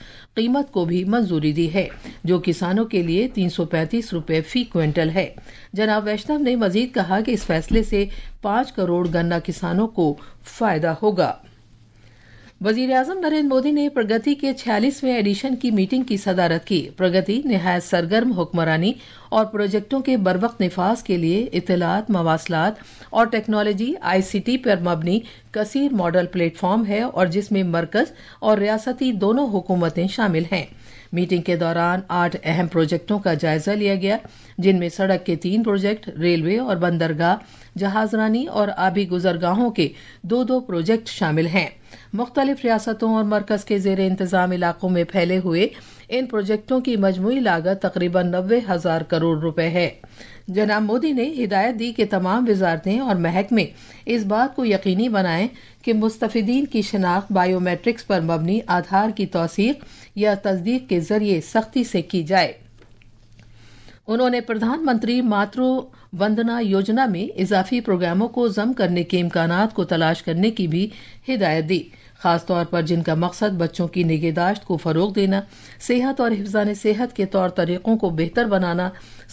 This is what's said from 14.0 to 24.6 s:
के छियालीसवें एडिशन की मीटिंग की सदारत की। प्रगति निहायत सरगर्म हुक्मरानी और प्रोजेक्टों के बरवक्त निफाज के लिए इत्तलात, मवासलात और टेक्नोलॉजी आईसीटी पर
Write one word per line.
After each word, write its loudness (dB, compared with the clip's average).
के -2
छियालीसवें 0
एडिशन 0
की -2
मीटिंग 2
की -2
सदारत 0
की। 0
प्रगति 2
निहायत 0
सरगर्म 0
हुक्मरानी 0
और 4
प्रोजेक्टों -2
के 2
बरवक्त 0
निफाज 0
के 0
लिए 2
इत्तलात, 0
मवासलात 0
और 4
टेक्नोलॉजी 0
आईसीटी 0
पर 0